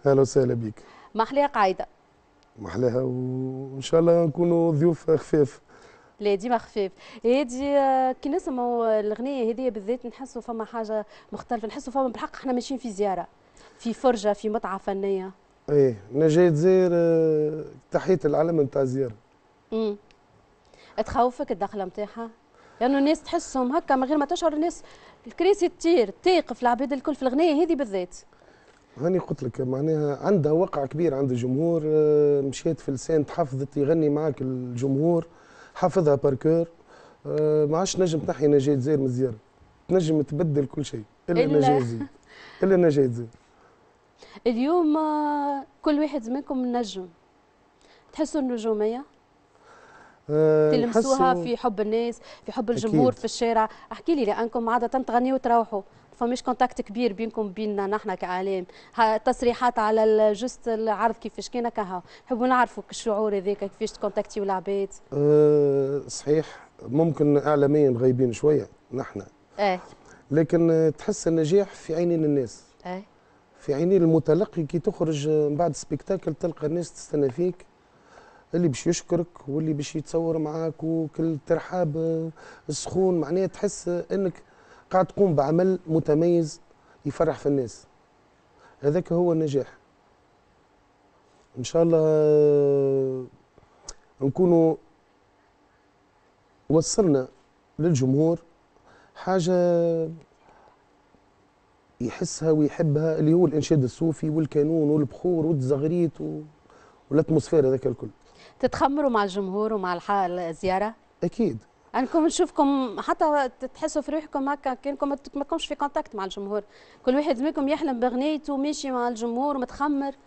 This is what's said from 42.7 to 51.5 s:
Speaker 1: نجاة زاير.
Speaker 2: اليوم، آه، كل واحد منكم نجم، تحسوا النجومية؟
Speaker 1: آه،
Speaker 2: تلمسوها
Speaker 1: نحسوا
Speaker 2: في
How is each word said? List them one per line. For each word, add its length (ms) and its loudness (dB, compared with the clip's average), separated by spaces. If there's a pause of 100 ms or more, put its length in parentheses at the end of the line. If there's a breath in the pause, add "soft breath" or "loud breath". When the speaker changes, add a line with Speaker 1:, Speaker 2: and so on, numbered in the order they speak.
Speaker 1:
نجاة 320 4
زاير. 220 -6 (1160 loud breath)
Speaker 2:
اليوم، 500 2
آه، 680 -2 (160)
كل 180 2
واحد 300 -4
منكم 360 -4
نجم، 420 -4 (1080 soft breath)
تحسوا 280 -4
النجومية؟ 640 -2 (1200 loud breath)
Speaker 1:
آه، 420 4
Speaker 2:
تلمسوها 640 2
Speaker 1:
نحسوا 100 -2
Speaker 2:
في 140 -4